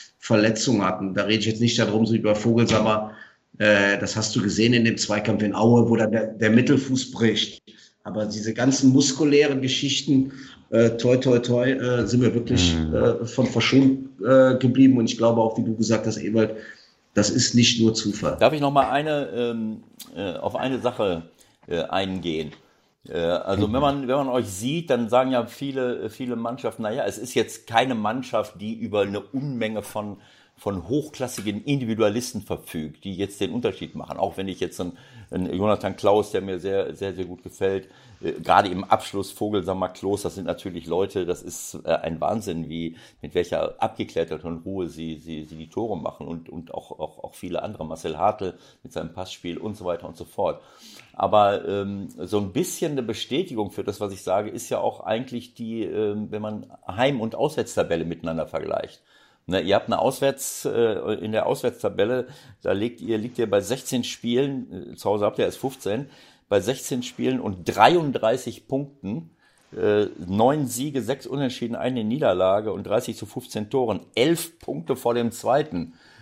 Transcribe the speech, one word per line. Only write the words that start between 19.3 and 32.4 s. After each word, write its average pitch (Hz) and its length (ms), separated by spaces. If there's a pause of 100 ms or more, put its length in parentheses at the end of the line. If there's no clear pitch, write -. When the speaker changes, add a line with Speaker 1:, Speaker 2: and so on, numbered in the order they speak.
Speaker 3:
ähm, 113 480 (340)
äh, 90 220
auf - 180
eine 127 220
Sache, 101 440 (440)
äh, 85 160
eingehen? 85 720 (560)
Äh, 87 100
also 92 500
Speaker 2:
Mhm. 104 60
Speaker 3:
wenn 135 60
man, 139 280
wenn 127 80
man 139 120
euch 123 180
sieht, 123 440
dann 120 180
sagen 127 220
ja 120 160
viele, 123 640
viele 123 280
Mannschaften, 117 460
„Na 107 100
ja, 123 120
es 98 140
ist 123 160
jetzt - 320
keine 123 280
Mannschaft, 110 640
die 110 140
über 107 280
eine 98 180
Unmenge 110 600
von, 104 360 (380)
von 95 320
hochklassigen 113 760
Individualisten 113 800